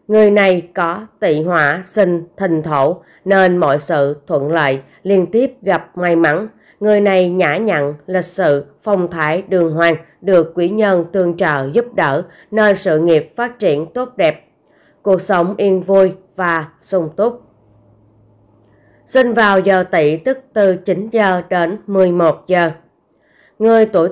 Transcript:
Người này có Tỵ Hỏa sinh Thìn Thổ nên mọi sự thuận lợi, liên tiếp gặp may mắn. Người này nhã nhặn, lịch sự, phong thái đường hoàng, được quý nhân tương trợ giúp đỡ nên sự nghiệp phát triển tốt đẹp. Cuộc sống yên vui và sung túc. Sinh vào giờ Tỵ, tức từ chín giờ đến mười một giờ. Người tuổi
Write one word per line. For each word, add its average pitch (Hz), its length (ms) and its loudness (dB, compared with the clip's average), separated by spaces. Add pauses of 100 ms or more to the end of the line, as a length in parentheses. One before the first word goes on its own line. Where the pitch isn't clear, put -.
Người 214 240 4
này 190 440 2
có 185 320 -4 (120)
Tỵ 156 220 0
Hỏa 165 440 0
sinh 180 380 0 (140)
Thìn 165 260 -2
Thổ 156 380 0 (240)
nên 185 320 2
mọi 147 220 2
sự 147 380 -2 (100)
thuận 147 240 -2
lợi, 139 300 0 (220)
liên 190 220 2
tiếp 240 360 0
gặp - 360 -4
may 175 180 0
mắn. 165 320 0 (320)
Người 208 220 2
này 190 280 2
nhã 175 280 0
nhặn, 156 360 -2 (120)
lịch 185 200 -4
sự, 147 400 -2 (160)
phong 190 260 -2
thái 165 340 -4
đường 175 320 0
hoàng, 165 220 2 (260)
được 175 340 2
quý 175 140 -2
nhân 196 420 0
tương 175 260 -2
trợ 147 360 -2
giúp 240 120 0 (100)
đỡ 156 280 0 (280)
nên 208 240 2
sự 165 240 -2
nghiệp 165 360 0
phát 240 240 -8
triển 165 340 -2
tốt 247 240 -6
đẹp. 156 300 -2 (540)
Cuộc 190 200 0
sống 185 360 -2
yên 190 240 0
vui 190 320 2 (220)
và 165 320 -4 (140)
sung 170 340 -4
túc. 233 260 -4 (1600)
Sinh 247 280 2
vào 208 260 2
giờ 185 240 2
Tỵ, 160 340 0
tức 262 220 -4 (140)
từ 196 220 2
chín 185 340 -6
giờ 196 400 0
đến 180 280 -2 (100)
mười 190 240 2
một 170 360 0
giờ. 175 240 0 (880)
Người 226 260 4
tuổi 190 260 0